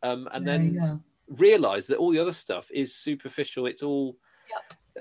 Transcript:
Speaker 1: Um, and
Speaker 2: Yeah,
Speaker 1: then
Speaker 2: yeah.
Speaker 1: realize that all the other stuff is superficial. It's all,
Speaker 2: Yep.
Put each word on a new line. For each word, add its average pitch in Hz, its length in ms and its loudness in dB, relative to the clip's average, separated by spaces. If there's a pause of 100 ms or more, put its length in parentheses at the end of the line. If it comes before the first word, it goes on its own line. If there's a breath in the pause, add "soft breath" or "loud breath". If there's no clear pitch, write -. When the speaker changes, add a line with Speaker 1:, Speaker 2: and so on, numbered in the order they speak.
Speaker 1:
Um, 123 280 -4
and 175 160 -6
Speaker 2:
Yeah, 143 100 2
Speaker 1:
then 165 160 2
Speaker 2:
yeah. 165 220 -2 (320)
Speaker 1:
realize 139 600 4
that 135 100 0
all 170 140 2
the 160 80 4
other 175 140 0
stuff - 380 -8
is 131 240 -4
superficial. 139 680 -6
It's - 180 -6
all, 139 340 -2 (320 loud breath)
Speaker 2:
Yep. - 300 -12 (220)